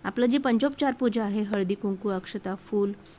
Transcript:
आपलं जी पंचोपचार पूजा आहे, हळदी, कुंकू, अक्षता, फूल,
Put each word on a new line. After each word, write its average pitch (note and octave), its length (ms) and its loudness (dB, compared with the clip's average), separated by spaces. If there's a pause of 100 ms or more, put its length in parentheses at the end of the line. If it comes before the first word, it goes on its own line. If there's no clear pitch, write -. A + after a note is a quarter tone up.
आपलं A#3 220 2
जी B3 120 4
पंचोपचार C#4 540 2
पूजा A#3+ 320 0
आहे, G3+ 180 0
हळदी, G3+ 320 0
कुंकू, G3 340 -4
अक्षता, F#3+ 460 -6
फूल, G3+ 380 0 (260)